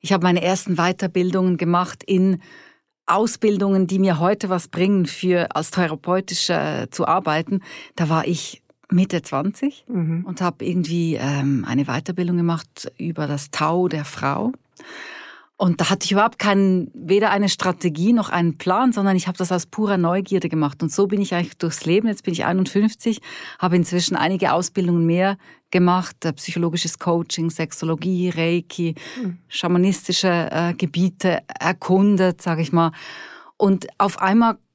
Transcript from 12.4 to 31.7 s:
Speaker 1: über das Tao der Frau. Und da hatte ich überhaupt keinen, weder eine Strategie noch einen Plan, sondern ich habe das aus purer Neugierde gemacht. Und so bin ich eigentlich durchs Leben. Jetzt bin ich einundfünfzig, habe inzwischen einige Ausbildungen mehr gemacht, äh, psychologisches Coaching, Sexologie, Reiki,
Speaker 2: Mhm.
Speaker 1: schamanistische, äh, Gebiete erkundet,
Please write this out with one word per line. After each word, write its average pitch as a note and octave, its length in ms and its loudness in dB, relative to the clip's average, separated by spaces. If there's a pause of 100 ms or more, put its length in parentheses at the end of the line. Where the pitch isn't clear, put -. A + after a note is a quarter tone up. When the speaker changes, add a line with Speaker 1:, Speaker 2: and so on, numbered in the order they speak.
Speaker 1:
über D#3+ 300 -6
das C#3+ 240 -6
Tao E3+ 380 0
der D#3 160 -4
Frau. C#3+ 480 -4 (1040)
Und F3 240 0
da - 80 0
hatte F#3+ 160 -2
ich - 80 -2
überhaupt G#3 280 2
keinen, G3 540 2
weder G3 360 2
eine G3+ 180 2
Strategie F3+ 640 0
noch A3+ 160 2
einen E3+ 300 0
Plan, A3+ 340 2
sondern G3 220 2
ich F#3 140 0
habe F3+ 100 -6
das F#3 140 -2
aus F3 140 -2
purer G3+ 300 -2
Neugierde F3+ 520 0
gemacht. D3+ 340 -2
Und D#3+ 80 -2
so G3 160 2
bin G3+ 160 0
ich F#3+ 100 -2
eigentlich F3 260 -2
durchs - 280 -4
Leben. G#3 220 4
Jetzt G#3 160 -4
bin F#3+ 100 -2
ich E3+ 100 -4
einundfünfzig, G3+ 760 0 (400)
habe F3+ 160 2
inzwischen F3 400 0
einige F3+ 360 0
Ausbildungen F3 540 2
mehr F#3 320 2 (320)
gemacht, F3+ 540 2
äh, E3 80 0
psychologisches E3+ 680 -4
Coaching, E3+ 520 0
Sexologie, E3+ 800 -2
Reiki, E3 680 -2 (260)
Speaker 2:
Mhm. F3+ 160 -6 (100)
Speaker 1:
schamanistische, F3+ 1000 0
äh, E3+ 240 -2
Gebiete F3+ 640 0 (220)
erkundet, F#3 800 2